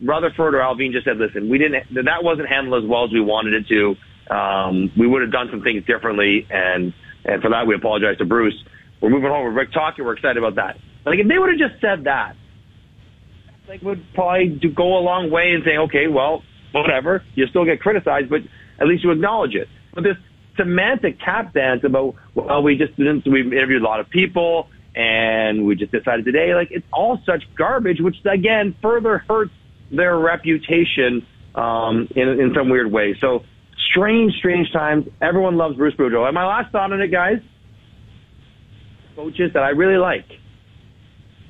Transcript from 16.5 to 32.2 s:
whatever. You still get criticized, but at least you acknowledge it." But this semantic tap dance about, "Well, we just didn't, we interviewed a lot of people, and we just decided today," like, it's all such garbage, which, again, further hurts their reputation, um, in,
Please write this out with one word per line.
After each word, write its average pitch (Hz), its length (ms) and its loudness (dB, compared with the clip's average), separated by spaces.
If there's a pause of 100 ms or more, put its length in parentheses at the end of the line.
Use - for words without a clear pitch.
whatever. 151 500 0 (140)
You 131 120 2
still 175 180 2
get 160 160 0
criticized, 147 480 0
but 151 140 -2 (360)
at 147 80 2
least 160 160 2
you 175 80 4
acknowledge 170 440 0
it." 90 120 -4 (260)
But 175 120 -4
this 196 100 2 (400)
semantic 185 640 0
tap 202 340 -6
dance 131 300 0
about, 135 320 0 (180)
"Well, 143 300 0
we 143 140 4
just 147 180 -2
didn't, 143 320 0
we 135 140 4
interviewed 127 400 2
a 110 40 0
lot 110 140 0
of 104 100 -8
people, 170 600 0 (260)
and 110 720 0
we 101 100 2
just 98 160 -6
decided 117 320 -2
today," 156 320 2
like, 175 160 0
it's - 220 -10
all 202 320 -2
such 170 180 -2 (120)
garbage, 185 440 -2
which, 175 240 0
again, 202 580 0
further 220 360 0 (100)
hurts 214 240 0 (400)
their 175 260 2
reputation, 160 1080 0 (300)
um, 117 600 -2
in, 131 240 2